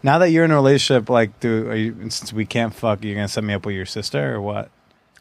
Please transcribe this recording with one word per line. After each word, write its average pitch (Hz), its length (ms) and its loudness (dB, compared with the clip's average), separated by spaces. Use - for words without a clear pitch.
Now 139 140 4
that 175 140 4
you're 165 120 4
in 160 80 4
a 156 40 4
relationship, 135 540 4
like, 113 300 2
do, 113 300 -2
are 113 60 -4
you, 110 340 -4
since - 240 -10
we 110 120 -4
can't 117 280 -2
fuck, 104 300 -2
you're 104 120 -6
gonna 104 140 -4
set 107 160 -4
me 104 80 -2
up 98 120 -6
with 101 100 -6
your 92 100 -8
sister 135 500 -6
or 104 60 -6
what? 104 300 -8